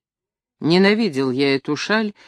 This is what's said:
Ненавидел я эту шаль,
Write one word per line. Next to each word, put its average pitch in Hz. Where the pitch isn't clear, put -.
Ненавидел 180
я 139
эту 143
шаль, 214